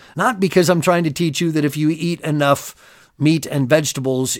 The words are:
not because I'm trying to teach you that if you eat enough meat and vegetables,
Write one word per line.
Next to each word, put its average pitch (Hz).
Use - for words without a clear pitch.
not 208
because 180
I'm 175
trying 175
to 160
teach 156
you 170
that 156
if 147
you 151
eat 165
enough 147
meat 151
and 135
vegetables, 131